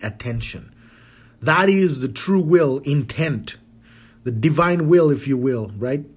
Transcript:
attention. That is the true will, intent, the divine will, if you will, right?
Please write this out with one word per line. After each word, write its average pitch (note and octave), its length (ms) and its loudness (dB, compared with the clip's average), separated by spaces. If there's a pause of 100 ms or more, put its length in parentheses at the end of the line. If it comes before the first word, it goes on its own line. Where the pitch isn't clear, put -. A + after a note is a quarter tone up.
attention. A2 720 -10 (680)
That E3+ 280 2
is F#3 320 2
the C3+ 80 -4
true F#3+ 320 -2
will, D3+ 380 2
intent, C#3 760 -4 (680)
the B2 60 -2
divine D#3 580 2
will, E3+ 200 6
if C3+ 160 0
you C3+ 120 0
will, B2 400 -2
right? C3 260 -4 (140)